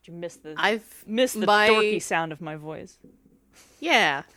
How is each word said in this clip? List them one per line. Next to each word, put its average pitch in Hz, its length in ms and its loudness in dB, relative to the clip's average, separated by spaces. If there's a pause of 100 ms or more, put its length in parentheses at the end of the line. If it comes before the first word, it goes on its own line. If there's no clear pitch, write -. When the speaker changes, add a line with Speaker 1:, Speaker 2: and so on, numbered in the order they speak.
Speaker 1:
Did 170 100 -20
you 170 60 -16
miss 175 180 -12
the, 151 200 -18
Speaker 2:
I've 208 500 -4
Speaker 1:
miss 240 280 0
the 214 120 -2
Speaker 2:
my 208 220 6
Speaker 1:
dorky 214 340 2
sound 165 300 -4
of 151 80 -14
my 156 160 -10
voice? 156 420 -16 (840)
Speaker 2:
Yeah. 196 420 0 (140)